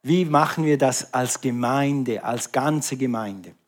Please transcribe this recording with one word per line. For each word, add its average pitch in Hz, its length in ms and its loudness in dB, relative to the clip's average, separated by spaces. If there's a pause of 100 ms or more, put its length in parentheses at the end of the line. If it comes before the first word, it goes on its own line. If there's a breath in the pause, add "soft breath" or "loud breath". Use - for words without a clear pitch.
Wie 175 220 4
machen 156 400 2
wir 151 120 4
das 135 380 0
als 127 260 -2
Gemeinde, 131 840 0
als 117 260 -4
ganze 143 460 0
Gemeinde? 110 560 -4 (160)